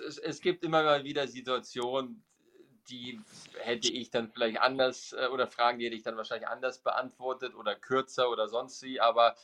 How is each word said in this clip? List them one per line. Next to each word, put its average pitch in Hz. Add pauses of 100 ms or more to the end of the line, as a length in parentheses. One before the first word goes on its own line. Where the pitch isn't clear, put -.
es, 151
es 156
gibt 175
immer 160
mal 147
wieder 143
Situationen, 123 (640)
die 123 (400)
hätte 117
ich 117
dann 117
vielleicht 117
anders, 131
äh, 127
oder 127
Fragen, 120
die 117
hätte 117
ich 107
dann 113
wahrscheinlich 110
anders 127
beantwortet 127
oder 107
kürzer 131
oder 110
sonst 127
wie, 131
aber 113